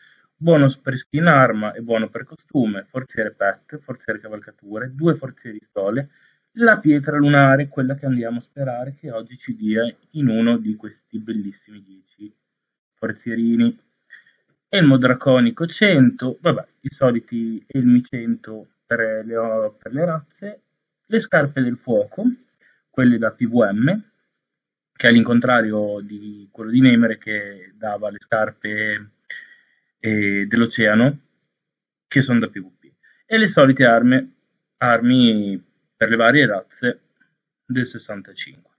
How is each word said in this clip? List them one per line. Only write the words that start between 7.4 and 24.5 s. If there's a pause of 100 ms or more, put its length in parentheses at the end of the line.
quella
che
andiamo
a
sperare
che
oggi
ci
dia (280)
in
uno
di
questi
bellissimi
dieci (600)
forzierini. (840)
Elmo
draconico
cento,
vabbè, (160)
i
soliti
elmi
cento (180)
per
le
o-,
per
le
razze, (440)
le
scarpe
del
fuoco, (680)
quelle
da
P
V
M, (920)